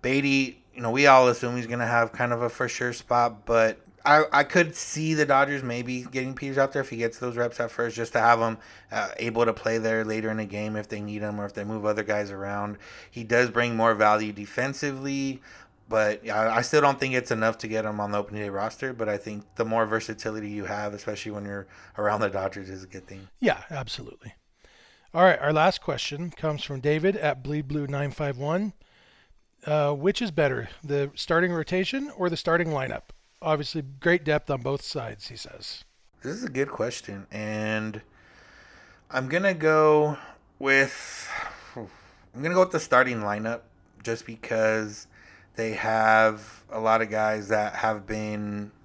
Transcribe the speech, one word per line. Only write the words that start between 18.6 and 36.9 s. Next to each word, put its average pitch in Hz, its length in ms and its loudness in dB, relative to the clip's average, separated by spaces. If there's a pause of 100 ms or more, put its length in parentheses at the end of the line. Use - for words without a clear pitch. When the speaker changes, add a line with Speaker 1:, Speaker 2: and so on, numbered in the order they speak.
Speaker 1:
But 113 160 -4
I 104 80 -2
think 104 300 -10 (100)
the 113 80 0
more 110 220 2
versatility 107 640 -4
you 104 160 -8
have, 104 260 -6
especially 104 400 -8
when 104 140 -8
you're 101 200 -10 (300)
around 104 240 2
the 104 80 2
Dodgers, 95 400 -4
is 95 160 -14
a - 20 -20
good 92 200 -18
thing. 98 220 -18 (120)
Speaker 2:
Yeah, - 300 0
absolutely. - 640 -12 (800)
All 170 80 6
right, 185 160 8
our 147 140 2
last 156 280 4
question 151 500 -6
comes 151 320 -4
from 135 180 -8
David 156 360 2
at 143 260 -2
Bleed 143 260 -4
Blue 143 180 -4
nine 139 240 -4
five 143 260 -4
one. 170 380 -2 (920)
Uh, 151 260 2
which 151 280 0
is 196 100 -2
better, 131 380 0 (140)
the 143 320 -2
starting 175 360 2
rotation 185 680 -2
or 180 100 0
the 170 80 -2
starting 170 320 2
lineup? 131 360 -4 (360)
Obviously, 156 420 -2
great 147 420 0
depth 151 260 -2
on 123 120 -2
both 135 200 -2
sides, 107 460 -10
he 117 80 -16
says. - 480 -16 (380)
Speaker 1:
This 147 100 -8
is 240 120 -10
a 208 60 -8
good 135 180 -2
question, 110 600 -8